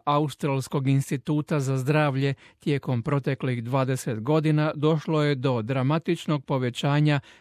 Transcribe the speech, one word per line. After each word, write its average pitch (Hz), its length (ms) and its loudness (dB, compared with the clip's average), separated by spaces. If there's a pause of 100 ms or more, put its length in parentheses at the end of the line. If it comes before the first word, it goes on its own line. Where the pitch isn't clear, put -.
Australskog 143 840 -2
instituta 147 720 0
za 135 180 0
zdravlje, 139 560 0 (260)
tijekom 131 440 -2
proteklih 135 600 -2
dvadeset 127 580 -2
godina 151 540 2
došlo 151 480 0
je 147 120 2
do 127 260 0
dramatičnog 139 840 0
povećanja 143 760 2 (220)